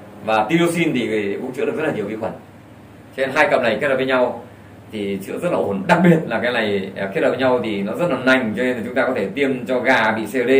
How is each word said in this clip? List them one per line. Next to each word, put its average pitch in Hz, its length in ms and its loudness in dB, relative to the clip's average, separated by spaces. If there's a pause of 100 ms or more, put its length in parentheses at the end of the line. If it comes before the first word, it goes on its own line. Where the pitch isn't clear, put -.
(240)
và 107 240 2
tirosin 165 460 2
thì 107 460 -2
cũng 127 120 -8
chữa 131 120 -4
được - 120 -2
rất 156 80 -2
là - 80 0
nhiều 104 120 -4
vi 107 120 -6
khuẩn. 110 160 -6 (840)
Cho 135 100 0
nên 131 100 -6
hai 147 140 4
cặp 131 120 2
này 110 180 0
kết 147 80 0
hợp 131 80 2
với 131 100 0
nhau 127 360 0 (500)
thì 101 340 -4
chữa - 120 -8
rất - 140 -2
là 120 60 0
ổn. 98 280 -2
Đặc 170 180 4
biệt 165 220 8
là 113 160 -2
cái 120 100 0
này, 104 440 -2
ờ, 98 180 -4
kết 120 100 -2
hợp 127 60 4
với - 80 -2
nhau 127 240 2
thì 101 200 -4
nó 104 120 -4
rất 131 160 0
là 127 140 0
nành, 127 320 2
cho 123 60 -2
nên 127 140 0
là 110 80 -8
chúng 98 100 -8
ta 123 120 0
có 120 80 -2
thể 101 200 -2
tiêm 127 320 -2
cho 127 140 0
gà 117 320 2
bị 110 140 -4
C 98 40 -8
R 123 180 0
D, - 100 0